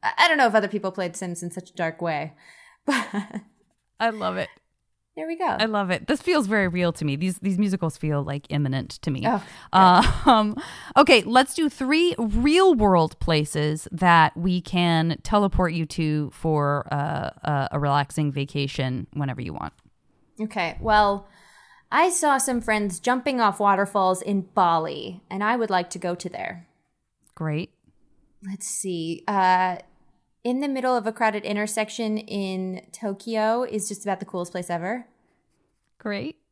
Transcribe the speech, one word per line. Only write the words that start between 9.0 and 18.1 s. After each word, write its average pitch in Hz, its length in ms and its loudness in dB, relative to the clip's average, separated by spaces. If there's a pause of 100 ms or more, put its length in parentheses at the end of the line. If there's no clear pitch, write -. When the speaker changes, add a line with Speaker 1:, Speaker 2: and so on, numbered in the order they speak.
Speaker 2:
to 156 100 -4
me. 131 140 -4
Speaker 1:
Oh, 226 180 0 (300)
good. 185 40 6 (540)
Speaker 2:
Um, 214 240 4 (400)
okay, 254 280 8
let's 247 300 4
do 320 140 0
three 311 500 0
real 285 560 4
world 185 460 4
places 151 720 0
that 170 460 6
we 180 240 0
can 165 600 0
teleport 196 500 2
you 165 140 -2
to 151 440 -2
for, 143 640 -2
uh, 147 380 -4 (120)
a, 143 300 -2
a 147 60 -2
relaxing 143 520 0